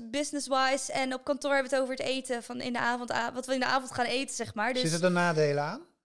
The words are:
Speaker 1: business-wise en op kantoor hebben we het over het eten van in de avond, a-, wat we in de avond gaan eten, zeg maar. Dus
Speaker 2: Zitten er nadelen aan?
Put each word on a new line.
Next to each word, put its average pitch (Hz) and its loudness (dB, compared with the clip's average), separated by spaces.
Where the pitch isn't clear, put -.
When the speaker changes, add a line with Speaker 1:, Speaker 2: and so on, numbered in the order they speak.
Speaker 1:
business-wise 269 0
en 262 0
op 254 -8
kantoor 285 0
hebben 269 2
we 277 2
het 262 2
over 254 -4
het - -4
eten 254 -2
van 240 -10
in 247 -4
de 240 -2
avond, 240 0
a-, 226 0
wat 247 -6
we 262 -2
in 262 2
de 254 2
avond 262 2
gaan 247 0
eten, 247 -2
zeg 226 -6
maar. 226 0
Dus 247 0
Speaker 2:
Zitten 165 2
er 185 4
nadelen 156 4
aan? 202 -4